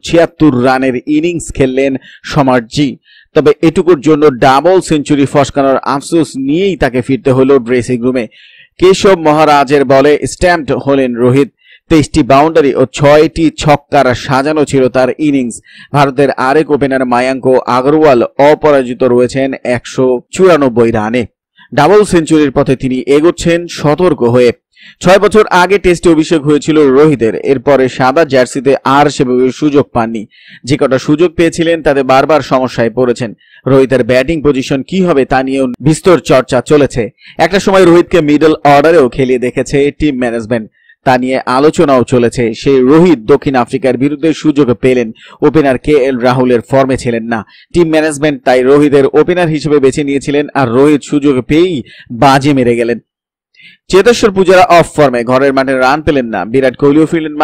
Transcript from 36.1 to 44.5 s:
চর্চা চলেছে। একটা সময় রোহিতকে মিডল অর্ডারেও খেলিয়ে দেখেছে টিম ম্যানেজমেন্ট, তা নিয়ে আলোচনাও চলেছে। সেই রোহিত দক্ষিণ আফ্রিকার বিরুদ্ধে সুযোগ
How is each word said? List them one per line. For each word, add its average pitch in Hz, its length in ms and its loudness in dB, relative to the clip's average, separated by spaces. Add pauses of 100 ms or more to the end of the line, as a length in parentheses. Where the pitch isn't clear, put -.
চর্চা 127 300 0 (120)
চলেছে। 139 320 0 (420)
একটা 175 200 0
সময় 190 220 2
রোহিতকে 175 320 2 (100)
মিডল 151 240 2 (200)
অর্ডারেও 147 360 4
খেলিয়ে 127 380 -4
দেখেছে 131 320 -4 (200)
টিম 151 240 -2
ম্যানেজমেন্ট, 117 440 -6 (400)
তা 131 120 2
নিয়ে 127 200 -4 (180)
আলোচনাও 143 460 2 (100)
চলেছে। 120 320 0 (100)
সেই 139 240 0 (120)
রোহিত 165 280 4 (140)
দক্ষিণ 139 220 0 (100)
আফ্রিকার 127 380 -2
বিরুদ্ধে 147 280 -2 (120)
সুযোগ 147 260 0 (160)